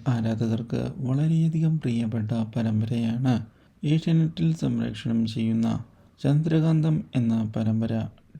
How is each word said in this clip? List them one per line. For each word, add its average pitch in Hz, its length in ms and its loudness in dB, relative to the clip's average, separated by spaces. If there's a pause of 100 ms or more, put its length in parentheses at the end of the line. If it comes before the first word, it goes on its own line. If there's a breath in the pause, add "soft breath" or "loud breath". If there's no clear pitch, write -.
ആരാധകർക്ക് 113 720 -2 (180)
വളരെയധികം 160 800 2
പ്രിയപ്പെട്ട 117 500 -2 (240)
പരമ്പരയാണ് 117 760 0 (500 soft breath)
ഏഷ്യാനെറ്റിൽ 160 680 2 (120)
സംപ്രേഷണം 117 640 -2
ചെയ്യുന്ന 113 420 0 (560 soft breath)
ചന്ദ്രകാന്തം 156 720 2 (200)
എന്ന 117 180 2 (220)
പരമ്പര. 110 380 0 (460)